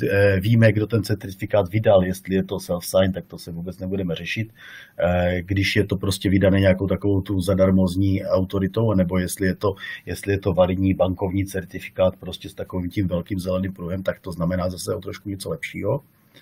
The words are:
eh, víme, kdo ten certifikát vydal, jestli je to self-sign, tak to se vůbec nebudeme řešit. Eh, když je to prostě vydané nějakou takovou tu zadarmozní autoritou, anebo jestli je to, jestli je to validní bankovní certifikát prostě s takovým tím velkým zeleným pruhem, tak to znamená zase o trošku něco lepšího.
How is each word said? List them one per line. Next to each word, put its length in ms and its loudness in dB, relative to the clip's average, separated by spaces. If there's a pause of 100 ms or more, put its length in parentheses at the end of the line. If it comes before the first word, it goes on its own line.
eh, 360 4
víme, 320 6
kdo 160 0
ten 160 2
certifikát 640 -2
vydal, 340 4
jestli 320 -2
je 80 2
to 160 -4
self-sign, 520 0
tak 140 -6
to 120 -16
se 140 -12
vůbec 280 -10
nebudeme 360 -4
řešit. 380 -6 (460)
Eh, 420 2
když 340 0
je 100 4
to 100 -4
prostě 340 -2
vydané 300 4
nějakou 280 4
takovou 340 0
tu 200 -2
zadarmozní 840 2
autoritou, 680 0
anebo 260 2
jestli 300 0
je 80 0
to, 200 -2 (300)
jestli 280 -4
je 60 0
to 140 0
validní 400 2
bankovní 520 0
certifikát 680 -2
prostě 340 -12
s 40 -20
takovým 360 -6
tím 180 -2
velkým 320 -4
zeleným 340 -4
pruhem, 300 -8
tak 160 -4
to 120 -10
znamená 380 -2
zase 260 -6
o 60 -8
trošku 280 -12
něco 200 -8
lepšího. 520 -6 (400)